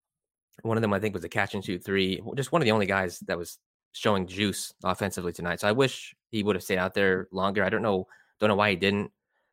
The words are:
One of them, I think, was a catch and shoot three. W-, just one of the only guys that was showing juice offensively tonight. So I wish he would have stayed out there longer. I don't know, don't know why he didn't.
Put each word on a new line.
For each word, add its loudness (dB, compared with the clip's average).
One 0
of 0
them, 2
I 2
think, -2
was -8
a -8
catch -2
and -4
shoot -6
three. 0
W-, -10
just -4
one 2
of 2
the 4
only 4
guys 0
that -4
was -10
showing 2
juice -2
offensively -2
tonight. -4
So 0
I 4
wish 0
he -2
would 2
have -6
stayed 0
out 0
there 2
longer. 0
I 2
don't 0
know, 0
don't 4
know 4
why 4
he 2
didn't. 0